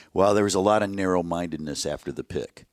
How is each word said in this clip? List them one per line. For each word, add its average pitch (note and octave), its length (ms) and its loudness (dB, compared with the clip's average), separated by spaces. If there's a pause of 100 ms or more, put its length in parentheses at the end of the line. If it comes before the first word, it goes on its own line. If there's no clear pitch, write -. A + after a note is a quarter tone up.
(140)
Well, G2 200 4
there G#2 120 4
was F#2+ 100 0
a F#2+ 60 2
lot G#2 220 4
of G2+ 60 -2
narrow-mindedness E2+ 960 -4
after C#2+ 280 -8
the C#2 100 -8
pick, - 500 -10